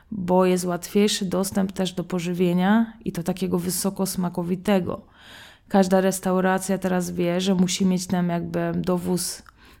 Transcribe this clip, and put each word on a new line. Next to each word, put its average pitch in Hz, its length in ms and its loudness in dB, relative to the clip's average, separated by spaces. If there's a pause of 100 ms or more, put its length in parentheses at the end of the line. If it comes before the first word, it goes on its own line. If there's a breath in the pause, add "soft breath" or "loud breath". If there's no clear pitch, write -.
(100)
bo 185 360 2
jest 180 180 2
łatwiejszy 202 600 0
dostęp 190 480 -2
też 180 200 -4
do 170 120 -6
pożywienia 180 880 2 (120)
i - 80 -4
to 165 100 -6
takiego 180 360 -2
wysokosmakowitego. 185 1500 -2 (640 loud breath)
Każda 190 320 4
restauracja 190 800 0
teraz 180 320 -2
wie, 175 300 -2
że 190 140 2
musi 180 320 2
mieć 180 200 0
tam 180 220 0
jakby 170 460 -2
dowóz 180 680 -2 (380 soft breath)